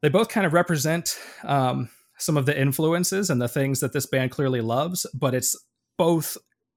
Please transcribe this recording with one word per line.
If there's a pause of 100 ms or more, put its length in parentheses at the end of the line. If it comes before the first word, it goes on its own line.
they
both
kind
of
represent, (280)
um, (280)
some
of
the
influences
and
the
things
that
this
band
clearly
loves,
but
it's (420)
both (400)